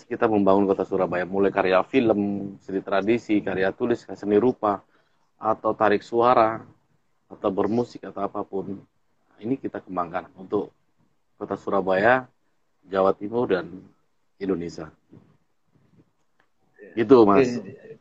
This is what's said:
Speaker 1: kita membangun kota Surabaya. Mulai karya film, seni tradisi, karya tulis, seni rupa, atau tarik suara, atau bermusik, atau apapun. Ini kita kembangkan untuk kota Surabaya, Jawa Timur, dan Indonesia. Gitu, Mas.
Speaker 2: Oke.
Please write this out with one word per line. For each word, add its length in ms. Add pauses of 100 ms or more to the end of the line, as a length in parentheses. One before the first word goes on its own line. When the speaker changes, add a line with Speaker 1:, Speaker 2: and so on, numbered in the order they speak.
Speaker 1:
kita 160
membangun 400
kota 160
Surabaya. 400
Mulai 320
karya 320
film, 720
seni 240
tradisi, 640
karya 240
tulis, 400
seni 320
rupa, 400 (560)
atau 400
tarik 240
suara, 640 (640)
atau 220
bermusik, 500
atau 240
apapun. 560 (560)
Ini 160
kita 320
kembangkan 480
untuk 380 (640)
kota 160
Surabaya, 720 (640)
Jawa 240
Timur, 400
dan 160 (720)
Indonesia. 480 (2000)
Gitu, 280
Mas. 300
Speaker 2:
Oke. 200 (280)